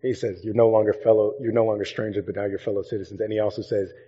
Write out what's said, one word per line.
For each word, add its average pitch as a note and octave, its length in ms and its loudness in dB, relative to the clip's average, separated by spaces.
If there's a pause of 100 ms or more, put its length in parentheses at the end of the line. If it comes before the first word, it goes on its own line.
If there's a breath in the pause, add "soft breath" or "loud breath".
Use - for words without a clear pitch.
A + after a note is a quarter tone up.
He C3 120 -2
says, G#2+ 300 -6
"You're G#2+ 100 -6
no A2+ 140 6
longer G#2+ 240 4
fellow, G#2+ 480 4
you're A#2 140 -4
no A2+ 100 4
longer G#2 220 0
strangers, G#2 400 -6
but G2 100 -8
now G2+ 80 -4
you're G2+ 160 -4
fellow G2+ 240 -4
citizens." G2 380 -8
And G#2+ 100 -4
he G#2+ 80 -2
also G#2+ 220 -2
says, G2+ 320 -4 (140 loud breath)